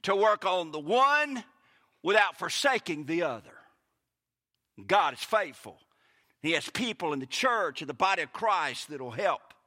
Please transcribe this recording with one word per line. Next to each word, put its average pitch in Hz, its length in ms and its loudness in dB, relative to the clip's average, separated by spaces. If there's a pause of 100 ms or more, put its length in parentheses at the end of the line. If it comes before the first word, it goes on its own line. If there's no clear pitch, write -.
To 196 120 2
work 208 300 4
on 180 240 -2
the 151 80 -8
one 262 640 2 (580)
without 196 360 4
forsaking 175 640 -2
the 165 200 -2
other. 120 340 -8 (1300)
God 160 280 4
is - 60 -14
faithful. 160 580 -4 (640)
He 160 120 -2
has 151 180 -2
people 208 420 -4
in 139 60 -2
the 131 80 -6
church, 208 560 -2
in 139 60 -12
the 143 40 -8
body 185 300 0
of 139 100 -8
Christ, 165 560 -2
that'll 131 220 -10
help. 165 320 -2 (240)